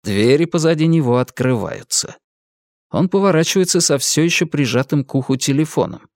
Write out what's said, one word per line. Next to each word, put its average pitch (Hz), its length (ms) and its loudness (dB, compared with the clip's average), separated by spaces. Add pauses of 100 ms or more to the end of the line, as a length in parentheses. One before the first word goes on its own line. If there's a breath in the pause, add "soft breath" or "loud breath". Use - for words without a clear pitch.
Двери 120 420 2
позади 160 400 0
него 139 320 2
открываются. - 960 -4 (720)
Он 180 180 0
поворачивается 185 720 2
со 143 180 0
всё - 240 0
ещё 165 240 0
прижатым 135 580 -2
к - 100 -10
уху 135 220 0
телефоном. 139 800 -2